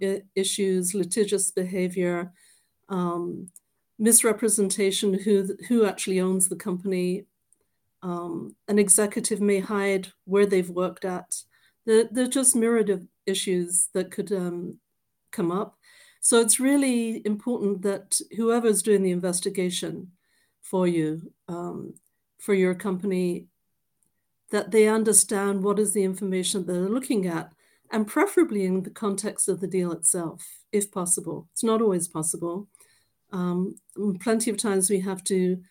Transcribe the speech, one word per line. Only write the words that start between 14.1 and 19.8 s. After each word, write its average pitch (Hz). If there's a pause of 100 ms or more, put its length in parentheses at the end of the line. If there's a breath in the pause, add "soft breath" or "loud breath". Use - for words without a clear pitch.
could, 202
um, 180 (540)
come 170
up. 196 (420 soft breath)
So 233
it's 226
really 254
important 208
that 196 (160)
whoever's 226
doing 202
the 185
investigation 180 (500)